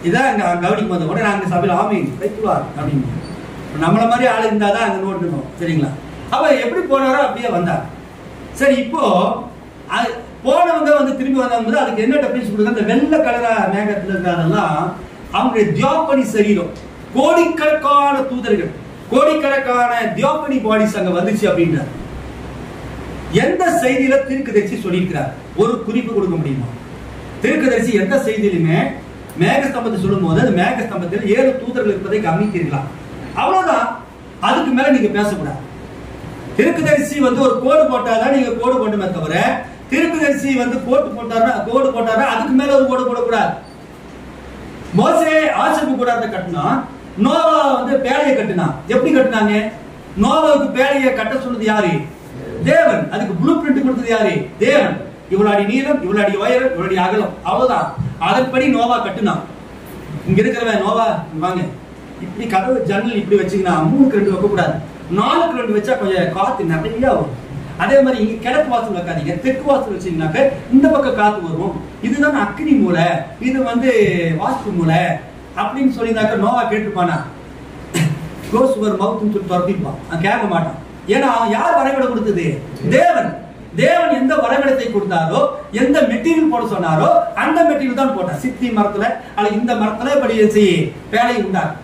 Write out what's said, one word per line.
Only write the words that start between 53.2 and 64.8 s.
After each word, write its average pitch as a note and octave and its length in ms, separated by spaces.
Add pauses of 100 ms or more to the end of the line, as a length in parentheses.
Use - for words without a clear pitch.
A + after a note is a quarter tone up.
ப்ளூ C4 200
பிரிண்ட் C#4+ 280
கொடுத்தது B3+ 280
யாரு? F#3+ 380 (120)
தேவன். C4 460 (240)
இவ்வளவு G3+ 260
அடி G3+ 100
நீளம், C4+ 360
இவ்வளவு G3+ 240
அடி G3 120
உயரம், B3 340
இவ்வளவு F3 120
அடி F#3+ 140
அகலம், G3+ 360 (100)
அவ்வளவுதான். - 500 (260)
அதன்படி C4 480
நோவா A#3 300
கட்டினான். G#3 420 (880)
இங்க F#3+ 140
இருக்கிறவன், A3+ 380
"நோவா, G3 440 (100)
இங்க D#3+ 140
வாங்க, F#3 140 (600)
இப்படி G3 280
கதவு B3 360
ஜன்னல் G3+ 300
இப்படி G3 260
வச்சீங்கன்னா F#3 300
மூணுக்கு G#3+ 440
ரெண்டு F#3+ 160
வைக்க F#3 160
கூடாது, F3 260 (360)